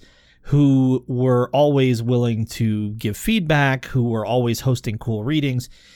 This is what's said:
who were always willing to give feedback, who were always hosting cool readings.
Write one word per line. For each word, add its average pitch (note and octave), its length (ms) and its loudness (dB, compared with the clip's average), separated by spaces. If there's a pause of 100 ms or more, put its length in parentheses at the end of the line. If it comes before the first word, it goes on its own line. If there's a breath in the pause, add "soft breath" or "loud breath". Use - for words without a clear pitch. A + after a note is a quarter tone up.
(440 soft breath)
who C3+ 640 2
were B2 440 2
always C3+ 520 2
willing A#2 420 0
to G#2+ 460 -2
give G#2+ 260 -6
feedback, D3+ 680 0
who B2+ 180 0
were A2+ 200 -2
always A#2+ 360 0
hosting A#2+ 400 -4
cool A2 240 -6
readings. C3+ 440 -2 (280 soft breath)